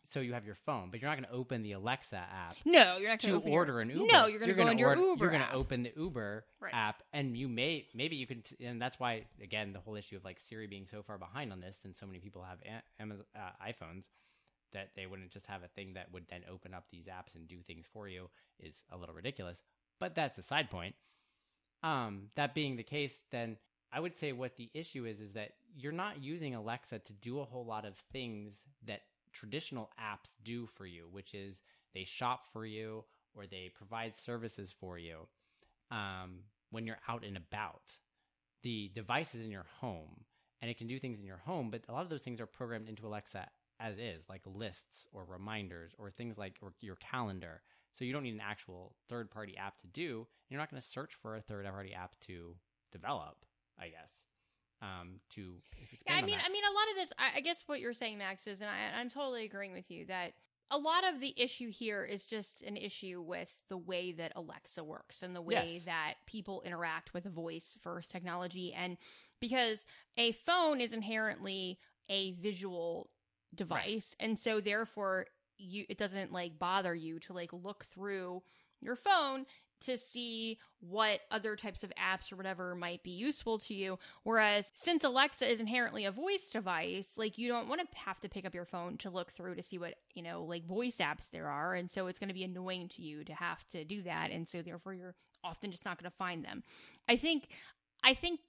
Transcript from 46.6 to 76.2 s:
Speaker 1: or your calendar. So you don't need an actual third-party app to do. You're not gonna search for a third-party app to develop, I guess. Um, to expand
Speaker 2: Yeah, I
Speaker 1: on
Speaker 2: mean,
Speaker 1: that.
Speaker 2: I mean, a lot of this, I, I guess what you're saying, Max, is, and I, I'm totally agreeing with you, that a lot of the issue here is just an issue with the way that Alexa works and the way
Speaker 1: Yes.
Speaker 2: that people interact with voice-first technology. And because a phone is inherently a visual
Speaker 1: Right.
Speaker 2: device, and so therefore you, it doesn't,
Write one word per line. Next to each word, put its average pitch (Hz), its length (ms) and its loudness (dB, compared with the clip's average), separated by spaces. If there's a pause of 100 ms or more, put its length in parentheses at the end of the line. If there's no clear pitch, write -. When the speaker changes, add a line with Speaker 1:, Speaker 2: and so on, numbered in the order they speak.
Speaker 1:
or 95 180 -12
your 95 160 -10
calendar. 95 680 -4 (320)
So 127 120 -6
you 127 80 -2
don't 143 100 -2
need 117 120 -4
an 107 60 -8
actual 92 540 -8 (140)
third-party 107 480 -8
app 98 240 -8
to 90 60 -18
do. 117 400 -6 (220)
You're 135 100 -6
not 156 100 -4
gonna 135 120 -10
search - 400 -10
for 110 140 -8
a 110 60 -6
third-party 98 520 -6
app 90 240 -10 (100)
to 85 280 -12 (380)
develop, 85 520 -6 (320)
I 87 100 -12
guess. 80 240 -16 (720)
Um, 92 400 -10 (100)
to 92 240 -12 (260)
expand - 240 -20
Speaker 2:
Yeah, 349 100 2
I 359 40 6
Speaker 1:
on 381 60 4
Speaker 2:
mean, 403 120 2
Speaker 1:
that. 330 80 2
Speaker 2:
I 359 40 2
mean, 403 140 0
a 403 120 6
lot 427 140 6
of 403 60 0
this, 370 220 -2
I, 262 200 4
I 285 40 0
guess 330 240 0
what 294 140 -2
you're 240 140 -2
saying, 226 240 -4
Max, 190 280 -6
is, 202 140 -6
and 208 100 -6
I, 208 300 0
I'm 247 100 -2
totally 254 360 -2
agreeing 196 260 -6
with 180 180 -10
you, 165 180 -10
that 180 260 -2 (360)
a 277 80 4
lot 330 300 6
of 294 140 0
the 277 160 -2
issue 247 340 0
here 208 320 -2
is 202 220 -6
just - 360 -6
an 208 140 -6
issue 190 460 -6
with 175 280 -4 (200)
the 190 80 -4
way 180 340 -2
that 165 240 -4
Alexa - 480 -10
works - 400 -12
and 180 100 -6
the 175 80 -6
way 170 340 2
Speaker 1:
Yes. 170 100 -8
Speaker 2:
that 160 280 0 (140)
people 190 380 -6
interact 165 480 -4
with 175 100 -2
voice-first 170 880 -6
technology. 180 600 -4
And 180 240 -4 (420)
because 233 460 4 (320)
a 233 160 6
phone 320 480 6
is 233 120 2
inherently 196 840 0 (300)
a 196 240 4
visual 175 760 -2 (420)
Speaker 1:
Right. 170 60 -16
Speaker 2:
device, 180 640 0
and 220 180 2
so 220 220 4
therefore 202 680 2 (300)
you, 190 300 -6
it 196 100 -4
doesn't, 196 360 0